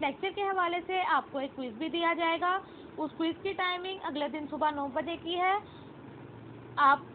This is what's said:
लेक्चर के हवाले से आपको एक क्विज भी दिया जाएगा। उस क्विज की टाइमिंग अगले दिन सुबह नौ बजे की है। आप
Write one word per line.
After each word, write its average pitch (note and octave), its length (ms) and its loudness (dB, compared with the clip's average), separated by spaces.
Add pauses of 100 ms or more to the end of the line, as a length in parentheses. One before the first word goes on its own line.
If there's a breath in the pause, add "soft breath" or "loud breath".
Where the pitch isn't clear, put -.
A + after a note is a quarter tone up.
लेक्चर D4 280 -2
के G4+ 120 -4
हवाले F4+ 380 2
से F#4 220 0
आपको C#4 380 2
एक C4+ 140 -4
क्विज B3+ 180 -4
भी C4+ 160 -4
दिया E4+ 260 2
जाएगा। E4+ 480 2 (360 loud breath)
उस D4+ 180 -2
क्विज E4 260 0
की G4 100 -2
टाइमिंग F4+ 480 0
अगले D4 280 -2
दिन D4 180 -4
सुबह D4+ 240 2
नौ C#4+ 180 -2
बजे D4+ 280 -2
की E4 180 -4
है। F#4 480 2 (960)
आप C#4 360 8